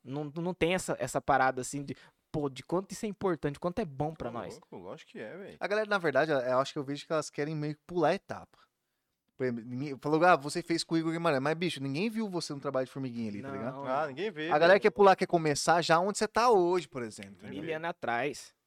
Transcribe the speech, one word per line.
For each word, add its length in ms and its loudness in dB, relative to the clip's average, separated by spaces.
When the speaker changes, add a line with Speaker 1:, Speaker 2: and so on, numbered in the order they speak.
Speaker 1:
Não, 200 -6
não 180 -4
tem 200 2
essa, 260 -2
essa 200 -2
parada 420 4
assim 200 -8
de... 140 -10
Pô, 180 -2
de 140 -10
quanto 300 -4
isso 120 -10
é 40 -2
importante, 500 -2
quanto 220 -4
é 40 0
bom 300 -6
pra 140 -8
Speaker 2:
Ô, 40 -8
Speaker 1:
nós. 220 -8
Speaker 2:
louco, 220 -20
lógico 340 -14
que 80 -18
é, 180 -12
véi. 220 -14
Speaker 3:
A 80 -6
galera, 240 0
na 80 2
verdade, 320 2
eu 300 2
acho 120 0
que 60 -6
eu 60 -4
vejo 200 -8
que 80 -6
elas 180 -2
querem 260 -6
meio 180 -4
que 100 -20
pular 260 2
a 40 4
etapa. 440 -12
Por 80 -4
exemplo, 220 -2
ninguém... 320 -8
Falou, 260 2
"Ah, 120 10
você 260 -2
fez 200 -2
com 120 -4
o 40 4
Igor 140 0
Guimarães." 300 2
Mas, 120 2
bicho, 280 -4
ninguém 260 -2
viu 200 -4
você 260 -6
no 60 -10
trabalho 260 -2
de 60 -18
formiguinha 380 -6
ali, 120 -8
tá 60 -12
Speaker 1:
Não. 80 -10
Speaker 3:
ligado? 300 -8
Speaker 2:
Ah, 200 0
ninguém 240 -6
vê, 200 -6
Speaker 3:
A 80 0
galera 160 6
Speaker 2:
velho. 60 4
Speaker 3:
quer 100 4
pular, 240 8
quer 120 -2
começar 560 2
já 160 4
onde 200 0
você 80 0
tá 240 4
hoje, 380 4
por 140 -8
exemplo, 400 -12
Speaker 2:
Ninguém 180 -10
Speaker 1:
Mil 80 -8
Speaker 2:
vê. 60 -4
Speaker 1:
anos 160 -6
atrás. 640 -4